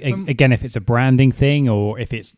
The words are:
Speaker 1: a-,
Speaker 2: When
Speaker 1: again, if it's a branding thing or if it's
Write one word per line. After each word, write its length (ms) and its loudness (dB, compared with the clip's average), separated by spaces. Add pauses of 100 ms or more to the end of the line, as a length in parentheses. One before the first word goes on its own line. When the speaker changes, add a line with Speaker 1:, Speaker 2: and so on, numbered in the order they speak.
Speaker 1:
a-, 100 -2
Speaker 2:
When 180 -6
Speaker 1:
again, 240 2
if 100 0
it's 140 -8
a 40 -2
branding 520 2
thing 340 0
or 320 -2
if 140 -8
it's 240 -12